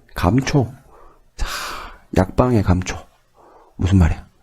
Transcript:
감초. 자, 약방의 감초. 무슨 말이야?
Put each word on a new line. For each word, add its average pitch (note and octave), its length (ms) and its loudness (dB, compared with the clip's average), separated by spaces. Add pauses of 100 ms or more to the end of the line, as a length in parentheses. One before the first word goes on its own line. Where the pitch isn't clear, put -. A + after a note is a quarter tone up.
(160)
감초. B2 580 0 (640)
자, - 120 -4 (680)
약방의 A2+ 460 0
감초. F2+ 340 -2 (760)
무슨 F2+ 220 0
말이야? E2+ 300 4 (160)